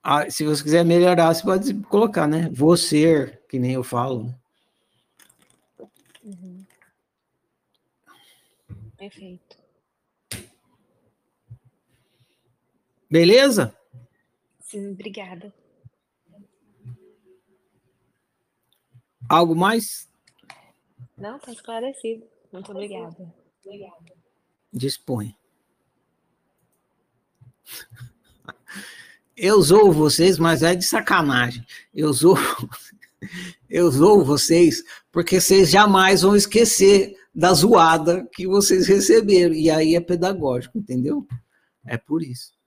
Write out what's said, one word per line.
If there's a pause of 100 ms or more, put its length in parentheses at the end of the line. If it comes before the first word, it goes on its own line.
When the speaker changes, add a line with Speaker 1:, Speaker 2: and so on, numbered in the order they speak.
Speaker 1:
Ah,
se
você
quiser
melhorar,
você
pode
colocar,
né?
Você,
que
nem
eu
falo,
né? (1800)
Speaker 2:
Uhum. (2250)
Perfeito. (3500)
Speaker 1:
Beleza? (840)
Speaker 2:
Sim,
obrigada. (3750)
Speaker 1:
Algo
mais? (1120)
Speaker 2:
Não,
tá
esclarecido. (280)
Muito
obrigada. (300)
Obrigada. (600)
Speaker 1:
Dispõe. (4000)
Eu
zoo
vocês,
mas
é
de
sacanagem. (260)
Eu
zoo, (680)
<laughs>
eu
zoo
vocês (260)
porque
vocês
jamais
vão
esquecer (180)
da
zoada
que
vocês
receberam.
E
aí
é
pedagógico,
entendeu? (580)
É
por
isso. (120)